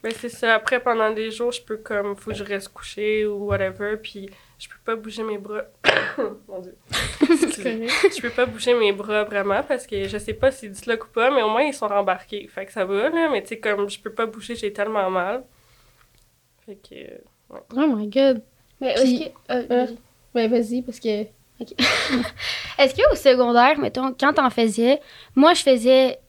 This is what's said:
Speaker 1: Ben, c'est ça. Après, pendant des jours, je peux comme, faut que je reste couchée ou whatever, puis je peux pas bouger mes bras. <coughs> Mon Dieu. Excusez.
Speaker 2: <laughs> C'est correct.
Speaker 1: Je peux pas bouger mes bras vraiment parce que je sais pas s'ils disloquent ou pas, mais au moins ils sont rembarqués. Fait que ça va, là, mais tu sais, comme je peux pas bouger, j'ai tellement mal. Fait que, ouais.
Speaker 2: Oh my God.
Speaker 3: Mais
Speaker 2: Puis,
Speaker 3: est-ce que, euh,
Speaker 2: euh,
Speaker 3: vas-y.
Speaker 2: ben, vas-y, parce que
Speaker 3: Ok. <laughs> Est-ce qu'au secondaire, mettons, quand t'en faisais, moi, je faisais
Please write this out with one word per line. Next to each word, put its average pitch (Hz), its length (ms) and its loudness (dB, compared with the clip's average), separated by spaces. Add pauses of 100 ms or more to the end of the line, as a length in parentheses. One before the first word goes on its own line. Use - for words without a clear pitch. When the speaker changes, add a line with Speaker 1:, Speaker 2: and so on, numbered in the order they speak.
Speaker 1:
Ben, 220 160 -6
c'est 240 100 -10
ça. 226 240 0
Après, 220 260 0
pendant 226 320 0
des 220 200 -4
jours, 240 200 -4
je 240 120 -10
peux 220 140 -8
comme, 202 380 -4
faut 208 160 -12
que 202 60 -6
je 202 60 -10
reste 196 300 -8
couchée 214 520 -4
ou 208 200 -4
whatever, 202 520 -4
puis 202 320 -16 (300)
je - 80 -20
peux - 80 -20 (100)
pas 226 100 -4
bouger 220 280 -10
mes 214 160 -6
bras. 214 240 -8 (200)
<coughs> - 340 0 (300)
Mon 190 120 -14
Dieu. 180 160 -18 (460)
Excusez. 320 260 2
Speaker 2:
<laughs> 311 40 -4
C'est 202 120 -10
correct. 240 520 -2
Speaker 1:
Je - 60 -8
peux 240 80 -6
pas 247 160 0
bouger 233 300 0
mes 214 160 4
bras 208 320 -2
vraiment 202 400 0
parce 254 240 -4
que 196 200 -4
je 208 120 -8
sais 208 140 -8
pas 262 180 2
s'ils 220 200 -16
disloquent 226 340 -6
ou - 80 -20
pas, 240 180 4
mais 262 100 4
au 214 80 2
moins 233 140 2
ils 285 100 0
sont 220 140 -4
rembarqués. 202 680 -2
Fait 196 140 -10
que - 40 -20
ça 196 140 -2
va, 202 240 0
là, 330 220 0
mais 214 100 0
tu 208 80 -16
sais, 220 100 -10
comme 202 300 -2
je - 100 -12
peux 214 120 -12
pas 226 160 -4
bouger, 226 280 -12
j'ai 208 180 -6
tellement 208 360 -2
mal. 185 340 -2 (1200)
Fait 202 80 -16 (120)
que, - 80 -20 (580)
ouais. - 80 -16 (140)
Speaker 2:
Oh 294 200 4
my 208 120 -4
God. 262 340 2 (400)
Speaker 3:
Mais 254 140 -2
Speaker 2:
Puis, 247 200 4
Speaker 3:
est-ce 311 80 -6
que, - 60 -8 (240)
euh, 240 180 -2
Speaker 2:
euh, 247 140 2
Speaker 3:
vas-y. 226 120 -12 (380)
Speaker 2:
ben, 226 160 2
vas-y, 240 320 0
parce 240 160 -12
que 214 240 -2 (360)
Speaker 3:
Ok. - 120 -12
<laughs> - 1080 -4
Est-ce 294 180 4
qu'au 554 200 4
secondaire, 254 640 6
mettons, 254 400 -2
quand 294 140 4
t'en 277 160 4
faisais, 233 500 2 (360)
moi, 311 180 8
je 330 80 2
faisais 262 680 4